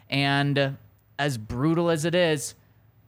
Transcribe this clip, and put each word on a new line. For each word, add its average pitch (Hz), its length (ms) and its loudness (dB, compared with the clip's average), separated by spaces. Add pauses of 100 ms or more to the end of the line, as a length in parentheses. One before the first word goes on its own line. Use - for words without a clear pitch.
(100)
and, 139 480 0
uh, 139 120 2 (480)
as 143 200 -2
brutal 147 500 0
as 160 160 0
it 170 100 -2
is, 160 400 0 (540)